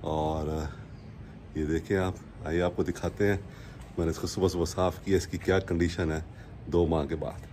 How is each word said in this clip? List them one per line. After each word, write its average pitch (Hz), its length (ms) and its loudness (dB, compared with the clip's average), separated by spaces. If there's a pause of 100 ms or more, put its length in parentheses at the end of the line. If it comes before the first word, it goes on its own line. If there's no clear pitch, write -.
और, 78 440 0
अ, - 1080 -8
ये 76 80 2
देखें 82 300 2
आप, 92 200 2 (300)
आइए 85 140 2
आपको 90 240 2
दिखाते 90 440 0
हैं। 98 160 2 (540)
मैंने 82 120 2
इसको 80 160 -4
सुबह 92 220 2
सुबह 85 160 2
साफ़ 90 400 0
किया, 95 120 4
इसकी 85 220 0
क्या 92 200 4
कंडीशन 85 540 2
है 80 120 -2 (440)
दो 85 180 6
माह 80 180 4
के 82 100 -2
बाद। - 380 -6